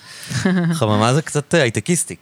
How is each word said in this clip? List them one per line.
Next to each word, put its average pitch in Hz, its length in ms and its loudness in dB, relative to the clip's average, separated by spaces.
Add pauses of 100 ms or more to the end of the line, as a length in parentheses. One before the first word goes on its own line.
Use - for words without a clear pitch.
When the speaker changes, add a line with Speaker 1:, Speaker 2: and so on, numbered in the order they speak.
(320)
Speaker 1:
חממה. 170 420 0
Speaker 2:
<laughs> 165 40 -4
Speaker 1:
חממה 110 360 2
זה 156 80 2
קצת, - 320 -4
אה, 156 80 4
הייטקיסטי 135 600 -2